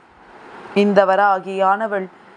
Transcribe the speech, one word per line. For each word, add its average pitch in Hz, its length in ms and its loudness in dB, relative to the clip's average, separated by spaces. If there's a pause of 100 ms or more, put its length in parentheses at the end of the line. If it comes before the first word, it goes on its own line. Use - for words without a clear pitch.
(760)
இந்த 202 320 4
வராகியானவள் 190 1000 0 (300)